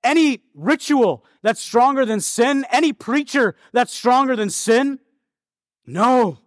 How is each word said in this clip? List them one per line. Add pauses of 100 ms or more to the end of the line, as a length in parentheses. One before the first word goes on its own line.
Any (140)
ritual (180)
that's
stronger
than
sin?
Any
preacher (160)
that's
stronger
than
sin? (840)
No.